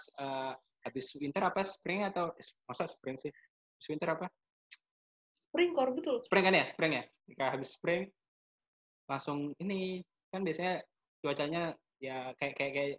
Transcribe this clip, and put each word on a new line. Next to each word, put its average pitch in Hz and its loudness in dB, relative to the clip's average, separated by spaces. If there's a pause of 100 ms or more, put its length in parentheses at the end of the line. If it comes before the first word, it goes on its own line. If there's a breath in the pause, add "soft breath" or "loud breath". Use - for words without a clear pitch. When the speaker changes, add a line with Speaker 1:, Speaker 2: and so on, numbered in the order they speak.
(140)
Speaker 1:
eh, 135 -4 (260)
habis - -6
winter 143 -2
apa, 185 2
spring 190 -2
atau, 180 0 (320)
masa - -4
spring - -8
sih? - -6
Habis - -18
winter 156 -2
apa? 156 0 (1080)
Speaker 2:
Spring, 349 2
Kor, 262 4
betul. 254 0
Speaker 1:
Spring 196 6
kan 190 8
ya? 156 8
Spring 160 0
ya? 123 0
Ketika - -6
habis 135 -2
spring, 175 0 (1000)
langsung 143 -2
ini, 185 -2 (260)
kan 196 -4
biasanya 175 0 (360)
cuacanya 151 0 (260)
ya 131 -6
kayak, 139 -4
kayak, 139 0
kayak, 143 0